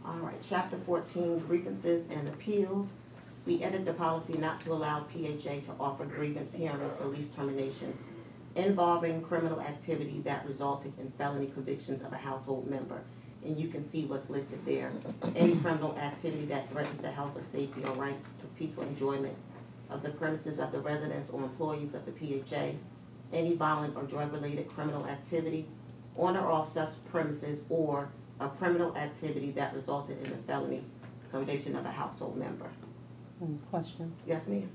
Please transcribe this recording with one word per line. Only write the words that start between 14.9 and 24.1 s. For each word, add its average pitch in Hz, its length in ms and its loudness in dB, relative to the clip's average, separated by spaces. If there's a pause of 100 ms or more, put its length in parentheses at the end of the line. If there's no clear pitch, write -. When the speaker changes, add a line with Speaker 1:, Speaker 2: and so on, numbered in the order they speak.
Speaker 1:
Any 170 200 10
criminal 151 400 4
activity 151 500 -2
that 135 260 -2
threatens 147 280 -2
the 131 120 -4
health 143 240 -4
or - 80 -6
safety 135 400 -2
or 135 80 0
right 135 240 0 (240)
to - 60 -10 (120)
peaceful 156 240 -2
enjoyment 139 540 0 (540)
of 143 120 -2
the 156 60 -2
premises 156 500 0
of - 140 0
the 139 80 0
residents 147 500 -2
or 139 140 -2
employees 147 500 -2
of - 100 -6
the - 80 -6
P 147 220 -2
H 135 180 -2
A, 143 220 0 (580)
any 170 220 4
violent 151 420 4
or 135 60 -2
drug-related 147 680 -2